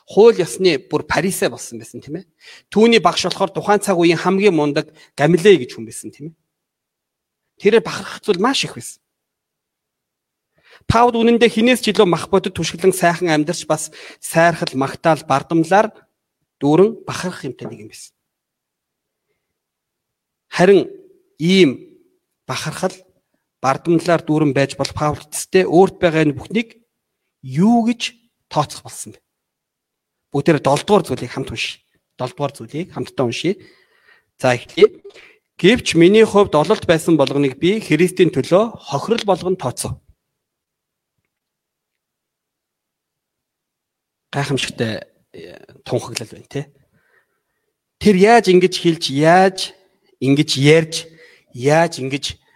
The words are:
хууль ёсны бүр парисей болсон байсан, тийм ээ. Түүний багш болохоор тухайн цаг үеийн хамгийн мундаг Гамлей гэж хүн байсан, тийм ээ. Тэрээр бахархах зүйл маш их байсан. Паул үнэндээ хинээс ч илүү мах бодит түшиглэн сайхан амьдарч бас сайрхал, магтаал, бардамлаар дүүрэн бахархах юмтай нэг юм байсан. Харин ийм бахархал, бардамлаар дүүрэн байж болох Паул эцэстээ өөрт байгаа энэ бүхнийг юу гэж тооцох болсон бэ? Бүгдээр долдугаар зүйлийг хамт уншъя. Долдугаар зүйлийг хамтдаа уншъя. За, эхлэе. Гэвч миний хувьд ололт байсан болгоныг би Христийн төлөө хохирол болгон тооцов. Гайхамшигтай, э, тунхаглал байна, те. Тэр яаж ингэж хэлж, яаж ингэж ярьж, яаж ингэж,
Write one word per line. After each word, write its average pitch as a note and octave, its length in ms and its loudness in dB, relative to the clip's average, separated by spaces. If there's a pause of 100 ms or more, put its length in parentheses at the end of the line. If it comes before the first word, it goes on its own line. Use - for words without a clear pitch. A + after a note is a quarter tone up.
хууль G#3+ 320 4
ёсны F3 400 0
бүр D3 260 -6
парисей F3 460 -2
болсон A2+ 320 -12
байсан, A2+ 200 -18
тийм D#3 200 -14
ээ. - 80 -20 (400)
Түүний A3 320 4
багш E3+ 240 0
болохоор F#3 240 -4
тухайн G3+ 320 -2
цаг F#3+ 160 -2
үеийн E3+ 240 2
хамгийн F#3+ 320 2
мундаг D3 400 -2 (240)
Гамлей E3+ 400 4
гэж B2 200 -10
хүн A2+ 120 -12
байсан, - 240 -16
тийм C#3+ 180 -18
ээ. - 40 -20 (1200)
Тэрээр G#3+ 280 2
бахархах - 360 -12
зүйл F3+ 200 -2
маш E3+ 240 -2
их - 120 -14
байсан. - 240 -18 (1800)
Паул A#3 320 2
үнэндээ A#3 320 4
хинээс A#3+ 320 2
ч G#3+ 120 -2
илүү G#3+ 160 4
мах E3 200 -2
бодит G3 280 -2
түшиглэн F3+ 360 -2
сайхан E3+ 360 -2
амьдарч D#3 360 -2
бас - 240 -4 (320)
сайрхал, E3 520 0
магтаал, C#3 520 -2
бардамлаар E3 680 0 (680)
дүүрэн E3+ 440 2
бахархах - 400 -10
юмтай - 240 -14
нэг G#3 160 -18
юм - 40 -20
байсан. - 240 -20 (2250)
Харин F3+ 400 2 (480)
ийм E3 640 2 (480)
бахархал, D#3+ 440 -8 (680)
бардамлаар D#3 640 0
дүүрэн D3+ 280 0
байж C#3 220 -2
болох - 220 -8
Паул D3+ 240 -4
эцэстээ - 480 -2
өөрт F3+ 320 2
байгаа D#3+ 240 2
энэ C#3 120 -2
бүхнийг - 440 -8 (600)
юу G#3 460 2
гэж - 260 -6 (380)
тооцох - 320 -4
болсон - 320 -18
бэ? - 40 -20 (1120)
Бүгдээр C#3+ 280 0
долдугаар D#3+ 480 2
зүйлийг B2+ 240 -8
хамт - 200 -10
уншъя. - 300 -10 (380)
Долдугаар C3+ 320 -6
зүйлийг C#3+ 400 -12
хамтдаа C3 400 -6
уншъя. F3 240 -4 (800)
За, B2+ 200 0
эхлэе. - 460 0 (540)
Гэвч A3 400 0
миний G3+ 320 6
хувьд G3+ 280 0
ололт E3+ 320 0
байсан E3 280 0
болгоныг C#3 400 0
би G3 240 -2
Христийн F3 560 0
төлөө F#3+ 400 0
хохирол G#3+ 480 -6
болгон F#3 320 -4
тооцов. - 440 -8 (4000)
Гайхамшигтай, C3 760 -6 (240)
э, F2 280 -20 (240)
тунхаглал A#2 480 -8
байна, - 160 -20
те. - 240 -12 (1300)
Тэр G#3 160 4
яаж G#3+ 320 4
ингэж F3+ 320 2
хэлж, E3 320 -2
яаж F3 640 2 (460)
ингэж C#3 300 0 (100)
ярьж, D#3+ 340 4 (580)
яаж D3+ 460 0
ингэж, C3+ 380 -8 (180)